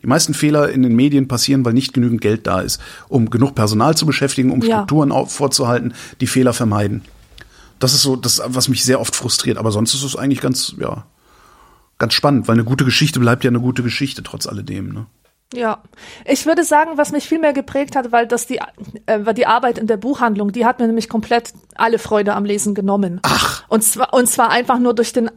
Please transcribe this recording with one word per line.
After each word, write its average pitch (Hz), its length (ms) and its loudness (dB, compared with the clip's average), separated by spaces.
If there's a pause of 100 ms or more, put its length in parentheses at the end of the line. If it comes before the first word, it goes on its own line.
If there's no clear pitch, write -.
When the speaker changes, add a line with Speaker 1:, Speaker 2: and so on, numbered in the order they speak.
Speaker 1:
Die 123 60 -6
meisten 151 260 2
Fehler 151 360 2
in 131 120 0
den 120 140 4
Medien 139 320 4
passieren, 135 360 0
weil 117 100 2
nicht 131 200 0
genügend 120 280 0
Geld 107 260 0
da 92 120 0
ist, - 220 -6 (260)
um 113 220 2
genug 127 240 2
Personal 110 420 2
zu 160 120 0
beschäftigen, 135 440 0
um - 100 2
Speaker 2:
Ja. 226 160 2
Speaker 1:
Strukturen 156 340 2
au-, 127 160 0
vorzuhalten, 123 680 -2 (280)
die 123 60 0
Fehler 123 260 2
vermeiden. 104 500 0 (760)
Das 127 160 0
ist 131 80 2
so 131 140 2
das, 120 280 -2
was 127 240 -2
mich 127 160 0
sehr 127 160 2
oft - 160 -4
frustriert. - 440 -2
Aber 110 120 0
sonst 107 220 0
ist 135 100 -4
es 135 120 -8
eigentlich 135 260 -2
ganz, 131 380 -4
ja, 62 260 -6 (960)
ganz - 160 0
spannend, 139 320 2
weil 113 80 4
eine 113 100 2
gute 131 180 0
Geschichte 131 360 0
bleibt 120 240 2
ja 127 80 2
eine 120 100 0
gute 123 220 -2
Geschichte, 120 400 -4
trotz - 240 -10
alledem, 101 440 -10
ne? 107 140 -12 (500)
Speaker 2:
Ja, 226 280 -4 (420)
ich - 220 0
würde 330 160 2
sagen, 311 320 2
was 285 160 0
mich 294 160 -4
viel 320 100 0
mehr 302 160 2
geprägt 277 420 -4
hat, 240 160 -2
weil 233 140 2
das 233 220 -4
die, 254 120 -6 (460)
äh, 214 180 0
war 220 120 0
die 240 100 0
Arbeit 240 320 2
in 220 80 -4
der 220 120 0
Buchhandlung, 220 540 -2
die 226 140 0
hat 247 140 2
mir 233 80 2
nämlich 226 220 -2
komplett 233 440 -2 (220)
alle 226 240 0
Freude 208 340 0
am 202 100 -2
Lesen 208 300 -2
genommen. 196 480 0
Speaker 1:
Ach. - 460 -2
Speaker 2:
Und 220 160 2
zwar, - 320 0
und 247 120 4
zwar 233 220 2
einfach 247 300 2
nur 240 160 2
durch 233 180 0
den 226 220 0